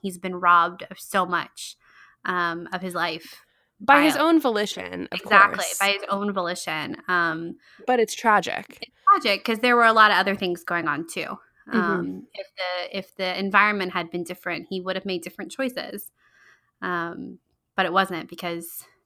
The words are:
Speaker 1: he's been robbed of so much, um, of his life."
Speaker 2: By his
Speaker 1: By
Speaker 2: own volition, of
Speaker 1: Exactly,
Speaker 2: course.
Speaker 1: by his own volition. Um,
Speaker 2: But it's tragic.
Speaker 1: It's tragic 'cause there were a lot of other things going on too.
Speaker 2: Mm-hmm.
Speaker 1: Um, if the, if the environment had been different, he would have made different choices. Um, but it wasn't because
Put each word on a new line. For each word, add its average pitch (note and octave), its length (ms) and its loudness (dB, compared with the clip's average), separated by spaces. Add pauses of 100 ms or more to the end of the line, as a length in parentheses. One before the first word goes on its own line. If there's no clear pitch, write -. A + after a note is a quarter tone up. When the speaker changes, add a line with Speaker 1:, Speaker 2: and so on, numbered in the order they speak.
Speaker 1:
he's F3+ 160 -8
been F#3 180 -8
robbed F3 540 4
of - 100 -20
so F#3+ 260 -2
much, - 500 -6 (500)
um, F3 480 -4
of F3+ 80 -6
his F3+ 140 -8
life." E3 460 -6 (380)
Speaker 2:
By C4+ 240 6
his D#4 120 4
Speaker 1:
By - 60 0
Speaker 2:
own E4 180 6
volition, G3+ 720 -2
of F3+ 80 -6
Speaker 1:
Exactly, G3+ 380 6
Speaker 2:
course. F3+ 200 -4
Speaker 1:
by G3 120 2
his G3 200 -2
own G3+ 220 -2
volition. E3+ 640 -4 (100)
Um, E3+ 500 -2 (280)
Speaker 2:
But B3 140 2
it's A3 160 0
tragic. - 680 0
Speaker 1:
It's - 100 -16 (160)
tragic A#3 360 4
'cause A3+ 160 -2
there B3 160 4
were A#3+ 100 6
a A3+ 80 6
lot G#3+ 180 8
of F3+ 60 4
other G3 180 2
things F3+ 280 -4
going E3+ 240 -4
on D3+ 180 -2
too. - 320 -8 (300)
Speaker 2:
Mm-hmm. A3+ 120 -2
Speaker 1:
Um, F3+ 540 -4
if F#3+ 220 -14
the, F3+ 420 -6
if - 200 -10
the F#3 220 -4
environment G3 540 2
had E3+ 160 -4
been F3 140 -6
different, F3+ 460 -8
he F#3+ 120 -6
would F#3 140 -4
have F#3+ 100 -6
made F#3 160 -4
different F3+ 300 -12
choices. B3+ 600 -8 (680)
Um, F3+ 580 -6 (360)
but F#3+ 100 2
it E3 80 -2
wasn't F#3 360 0
because E3+ 540 -10 (220)